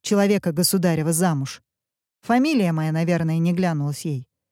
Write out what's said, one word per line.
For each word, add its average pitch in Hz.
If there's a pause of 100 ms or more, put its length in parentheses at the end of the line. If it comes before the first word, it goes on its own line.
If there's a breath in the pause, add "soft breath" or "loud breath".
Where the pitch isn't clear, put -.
человека 202
государева, 170
замуж. 156 (600)
Фамилия 240
моя, 160
наверное, 165
не 170
глянулась 156
ей. 139 (240)